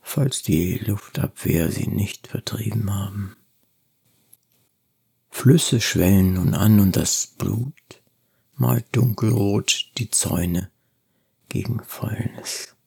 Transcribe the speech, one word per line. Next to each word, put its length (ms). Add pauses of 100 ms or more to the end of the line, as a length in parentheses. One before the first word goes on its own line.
falls 420
die 360
Luftabwehr 920
sie 160
nicht 400
vertrieben 680
haben. 440 (1900)
Flüsse 500
schwellen 540
nun 200
an 260
und 160
das 320
Blut 760 (520)
malt 360
dunkelrot 1080
die 120
Zäune 600 (760)
gegen 360
Fäulnis. 880 (120)